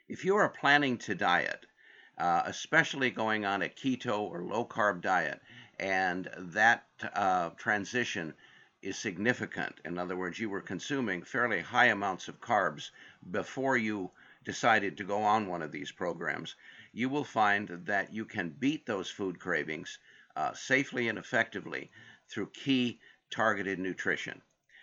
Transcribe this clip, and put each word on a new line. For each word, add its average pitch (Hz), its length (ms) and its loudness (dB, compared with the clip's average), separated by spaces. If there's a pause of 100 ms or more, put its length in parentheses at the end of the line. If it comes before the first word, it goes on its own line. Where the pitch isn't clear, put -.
If - 160 -6
you 190 120 6
are 185 120 6
planning 139 560 4
to 107 80 0
diet, 87 540 2 (500)
uh, 85 280 4
especially 151 680 2
going 107 340 0
on 98 160 0
a 82 80 -2
keto 123 520 -2
or 87 220 -4
low-carb 104 580 0
diet, 85 380 2 (400)
and 92 560 0
that, 104 520 4 (260)
uh, 92 380 2
transition 101 840 -2 (480)
is 98 160 -6
significant, 104 880 -2
in 87 140 -6
other 92 160 -4
words, 90 240 -4
you 110 100 -4
were 95 120 -6
consuming 101 600 -4
fairly 117 400 -2
high 120 280 4
amounts 98 380 0
of - 140 -14
carbs 90 480 0 (400)
before 127 480 0
you 107 320 -2 (340)
decided 104 540 2
to 104 60 -6
go 101 180 -2
on 107 240 4
one 87 160 -4
of 78 100 -6
these 80 200 -8
programs, 82 640 -4 (360)
you 123 160 -2
will 139 160 -2
find 104 440 2 (180)
that 98 260 -2
you 110 140 -6
can 92 240 -4
beat 127 380 -2
those 95 240 -2
food 95 280 -4
cravings 80 600 -4 (400)
uh, 71 140 -2
safely 131 560 0
and 104 100 -2
effectively 85 720 -4 (380)
through - 360 -6
key 123 340 2 (300)
targeted 98 500 0
nutrition. 90 600 -2 (420)